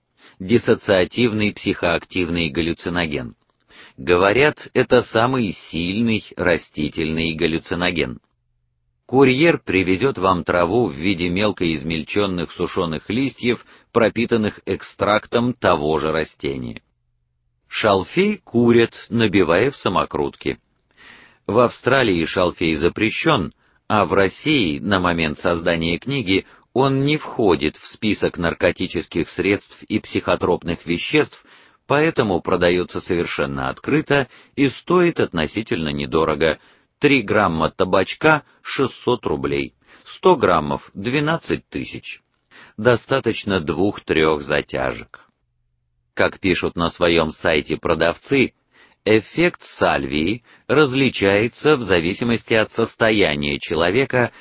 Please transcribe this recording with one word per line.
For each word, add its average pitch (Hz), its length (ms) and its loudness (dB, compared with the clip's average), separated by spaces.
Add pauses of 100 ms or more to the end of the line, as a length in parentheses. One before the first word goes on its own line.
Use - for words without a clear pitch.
(400)
диссоциативный 104 1120 0
психоактивный 85 960 -2
галлюциноген. 80 880 -4 (600)
Говорят, 98 800 2
это 127 280 4
самый 117 540 -2 (140)
сильный 98 540 -2 (120)
растительный 80 1000 -2
галлюциноген. 82 840 -2 (880)
Курьер 135 520 4
привезёт 95 600 0
вам 90 260 0
траву 87 420 2
в 73 80 -6
виде 87 340 -2
мелко 95 360 -2 (100)
измельчённых 82 760 -4
сушёных 85 580 -4
листьев, 120 560 -4 (260)
пропитанных 113 720 0
экстрактом 107 840 -2
того 78 460 0
же 78 140 -2
растения. 69 680 -6 (880)
Шалфей 104 680 0
курят, 117 580 2 (140)
набивая 101 640 2
в - 40 -18
самокрутки. 71 840 -4 (880)
В 101 100 2
Австралии 120 680 2
шалфей 85 520 0
запрещён, 95 760 0 (360)
а 104 160 2
в 80 80 -2
России 95 680 0
на 95 220 0
момент 85 400 0
создания 85 580 0
книги 95 480 -2 (260)
он 135 320 2
не 151 120 0
входит 78 640 0
в - 100 -20
список 92 500 -4
наркотических 87 920 -2
средств - 580 -4
и 107 100 -2
психотропных 87 880 -2
веществ, - 580 -2 (440)
поэтому 139 520 0
продаётся 87 600 0
совершенно 71 680 -4
открыто 143 580 -2 (260)
и 135 140 2
стоит 170 500 0
относительно 90 680 -4
недорого. 73 720 0 (400)
Три 143 220 4
грамма 92 480 0
табачка — 98 720 0 (200)
шестьсот - 600 -4
рублей, 71 480 -4 (320)
сто - 320 2
граммов — 80 580 0
двенадцать 147 760 -4
тысяч. - 500 -12 (560)
Достаточно 110 840 0
двух-трёх 80 840 0
затяжек. 65 800 -4 (920)
Как - 280 0
пишут 87 360 0
на 85 140 0
своём 82 420 2
сайте 78 460 -2
продавцы, 85 760 0 (540)
эффект 135 560 0
сальвии 78 840 -2 (240)
различается 127 1080 2
в 120 60 -6
зависимости 95 680 0
от 110 200 2
состояния 87 840 0
человека 113 840 0